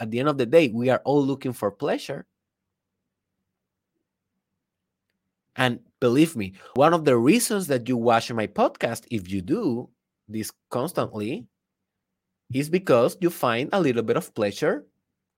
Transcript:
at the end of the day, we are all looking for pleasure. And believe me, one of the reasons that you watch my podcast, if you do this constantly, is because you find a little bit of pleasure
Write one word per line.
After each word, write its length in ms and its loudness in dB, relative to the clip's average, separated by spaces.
at 100 -8
the 100 -2
end 80 0
of 100 0
the 80 0
day, 220 6
we 200 -2
are 160 2
all 180 4
looking 300 -4
for 180 -4
pleasure. 540 -6
And 240 -2
believe 380 2
me, 180 -6
one 200 4
of 100 0
the 140 4
reasons 480 2
that 220 -4
you 80 -2
watch 360 2
my 140 -4
podcast, 640 -4
if 200 -6
you 120 -4
do 480 -4
this 240 -10
constantly, 760 -6
is 160 -4
because 500 4
you 80 2
find 440 -2
a 80 2
little 220 2
bit 140 0
of 180 -6
pleasure 520 -2